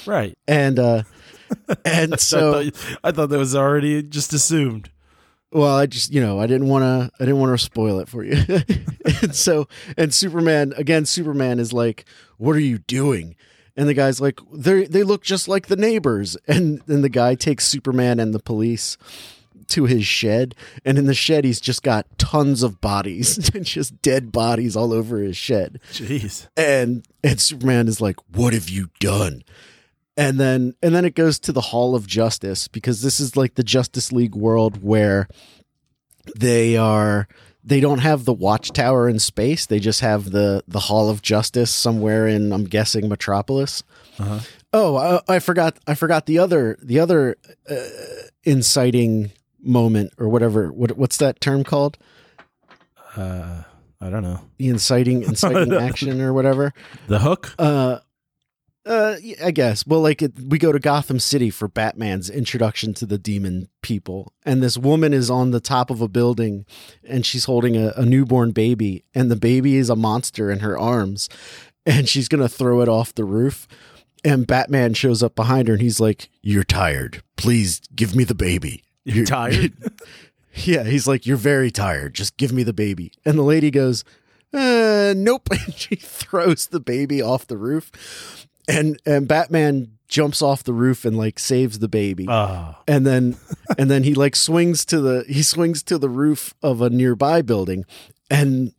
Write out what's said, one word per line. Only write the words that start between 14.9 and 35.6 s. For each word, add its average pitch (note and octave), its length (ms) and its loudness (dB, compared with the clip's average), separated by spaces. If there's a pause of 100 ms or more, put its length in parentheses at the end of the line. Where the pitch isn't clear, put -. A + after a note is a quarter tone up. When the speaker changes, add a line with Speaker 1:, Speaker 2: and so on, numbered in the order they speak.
Speaker 2:
look G3 200 0
just F#3+ 240 -4
like F#3+ 200 -2
the G3+ 80 0
neighbors." C#3+ 600 0 (100)
And D3+ 400 0
then C#3+ 140 0
the C#3 80 2
guy B2 260 2
takes C3+ 320 -2
Superman B2 520 0
and A2 140 0
the G#2+ 60 -2
police A2+ 580 -4 (720)
to D3+ 180 0
his A#2+ 220 2
shed. A#2 480 0 (280)
And C3+ 140 2
in C#3+ 80 2
the C#3 80 4
shed, D3 320 2
he's B2 160 0
just - 220 -4
got A2 240 0 (100)
tons C#3 460 2
of G#2+ 180 -4
bodies G2+ 680 -2
<laughs> - 40 -4
and G3 120 -8
just - 360 -8
dead B2+ 300 0
bodies A2+ 440 0
all A2+ 160 0
over A2+ 280 -2
his G2 180 -4
shed. - 420 -4 (120)
Speaker 1:
Jeez. A2+ 560 -8 (100)
Speaker 2:
And, B2+ 480 0 (180)
and B2+ 160 2
Superman B2 480 2
is A2 140 -2
like, G2 140 0 (160)
"What A2+ 220 0
have F2 160 -4
you F#2+ 200 -6 (100)
done?" G2 440 -2 (760)
And C3+ 220 0
then, C3 420 2
and E3+ 140 4
then F3+ 100 2
it E3 100 -2
goes D#3+ 240 2
to - 120 -6
the C3 100 0
Hall B2 340 0
of G#2+ 120 -4
Justice, G2 600 -2
because A2+ 340 -4
this C3 180 0
is, C#3 180 -2
like, C3 180 0
the C3 80 0
Justice B2+ 480 -2
League A#2+ 240 0
world A2 480 0
where G2+ 440 2 (1080)